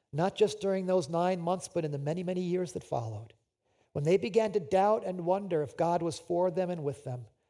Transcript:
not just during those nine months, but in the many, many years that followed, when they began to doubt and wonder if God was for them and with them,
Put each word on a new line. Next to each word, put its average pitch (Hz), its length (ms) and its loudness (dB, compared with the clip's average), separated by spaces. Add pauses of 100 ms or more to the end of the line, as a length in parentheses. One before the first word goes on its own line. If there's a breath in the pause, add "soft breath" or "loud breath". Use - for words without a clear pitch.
(120)
not 185 220 0
just 214 260 4
during 190 260 0
those 185 220 2
nine 175 320 2
months, 175 320 -2
but 170 120 0
in 151 80 -4
the 143 60 -4
many, 156 260 -4
many 180 160 -2
years 180 320 -2
that - 100 -8
followed, 113 520 -6 (580)
when 147 120 -4
they 170 120 4
began 220 360 0
to 214 80 2
doubt 196 440 2
and 180 220 -6
wonder 180 360 0
if - 140 -8
God 170 240 2
was 165 180 -2
for 175 320 0
them 180 200 -2
and 170 120 -6
with 139 220 -6
them, 123 220 -8 (240)